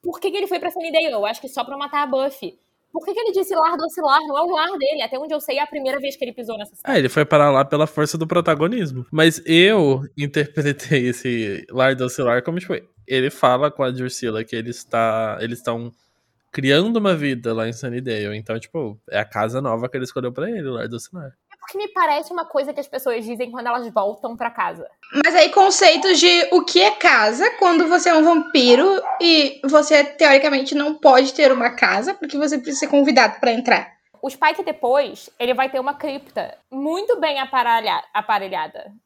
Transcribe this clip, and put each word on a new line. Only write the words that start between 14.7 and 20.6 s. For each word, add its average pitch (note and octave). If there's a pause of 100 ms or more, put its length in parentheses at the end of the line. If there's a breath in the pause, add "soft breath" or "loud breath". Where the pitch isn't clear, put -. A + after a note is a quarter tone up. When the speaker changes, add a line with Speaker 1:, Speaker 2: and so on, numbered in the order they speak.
Speaker 2:
eles A#2
estão A#2 (600)
criando D#3+
uma F#3+
vida B2
lá A2+
em A#2
Sunnydale. A#2
Então, A2
tipo, A2+ (100)
é G#2
a G#2
casa A2+
nova A#2+
que -
ele B2+
escolheu B2
pra D3+
ele, F3+